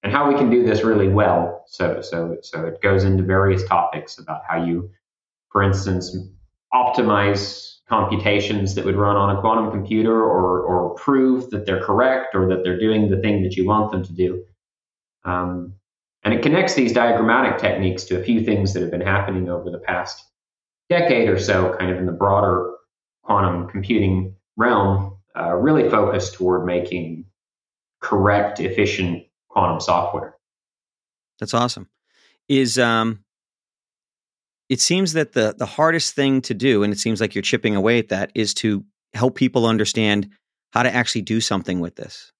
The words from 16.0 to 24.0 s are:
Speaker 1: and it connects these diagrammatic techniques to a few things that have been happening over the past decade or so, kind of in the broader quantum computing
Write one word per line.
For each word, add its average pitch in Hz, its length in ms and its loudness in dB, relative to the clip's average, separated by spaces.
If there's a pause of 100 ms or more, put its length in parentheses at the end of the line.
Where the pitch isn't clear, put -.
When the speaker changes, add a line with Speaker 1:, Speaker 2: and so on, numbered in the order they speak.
Speaker 1:
and 110 100 2
it 110 80 -2
connects 180 320 2
these 120 180 2
diagrammatic 117 680 2
techniques 92 460 -2
to 90 160 -4
a - 20 -8
few 113 220 2
things 98 300 0
that 87 80 -2
have 85 80 -4
been 87 100 -6
happening 95 480 -2
over 87 220 -6
the 85 80 -10
past - 440 -6 (680)
decade 151 380 4
or 95 100 2
so, 92 400 2
kind 92 120 -2
of 90 60 -2
in 90 100 -4
the 87 60 -2
broader 92 600 2 (480)
quantum 92 460 0
computing 95 680 0 (220)